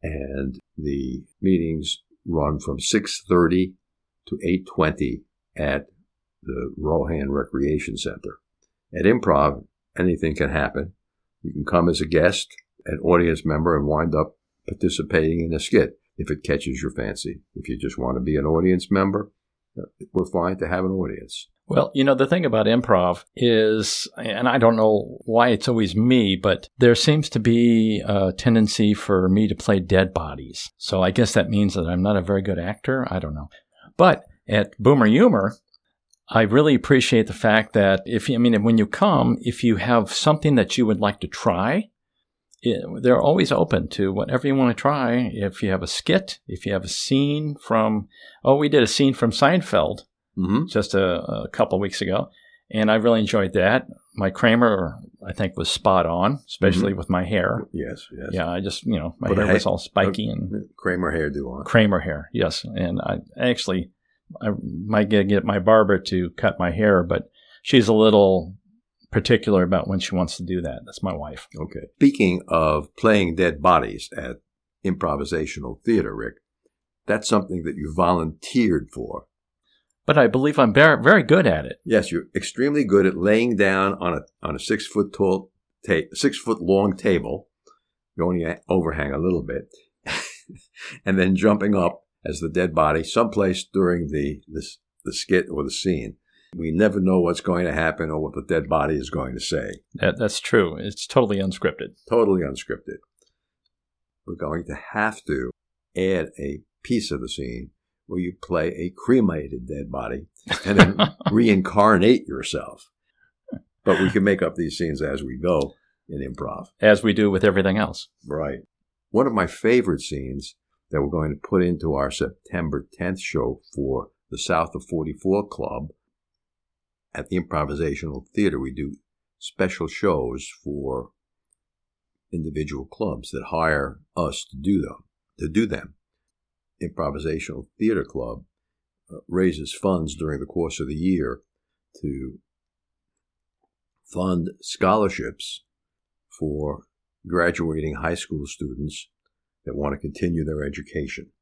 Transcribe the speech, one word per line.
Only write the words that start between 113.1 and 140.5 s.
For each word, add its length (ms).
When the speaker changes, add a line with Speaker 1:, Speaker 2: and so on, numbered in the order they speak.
Speaker 1:
But 160
we 100
can 140
make 180
up 140
these 200
scenes 240
as 220
we 160
go 360
in 120
improv. 460
Speaker 2:
As 220
we 100
do 180
with 140
everything 340
else. 300
Speaker 1:
Right. 340
One 160
of 60
my 140
favorite 540
scenes 560
that 120
we're 60
going 220
to 180
put 140
into 320
our 160
September 840
tenth 280
show 400
for 340
the 80
South 360
of 140
forty-four 600
Club 400
at 140
the 100
Improvisational 840
Theater. 240
We 140
do 240
special 480
shows 640
for 460
individual 540
clubs 440
that 200
hire 500
us 340
to 60
do 240
them, 240
to 100
do 180
them. 280
Improvisational 840
Theater 260
Club, 400
uh, 60
raises 480
funds 400
during 260
the 60
course 320